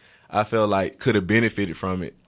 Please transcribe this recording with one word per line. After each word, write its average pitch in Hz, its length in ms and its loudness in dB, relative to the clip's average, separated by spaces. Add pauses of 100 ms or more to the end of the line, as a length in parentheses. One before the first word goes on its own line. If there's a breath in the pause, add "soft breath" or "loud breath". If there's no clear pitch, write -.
(300 soft breath)
I 104 140 0
felt 110 240 0
like 98 300 0
could 123 160 0
have 98 120 2
benefited 104 500 0
from 92 260 -4
it, - 120 -10 (140)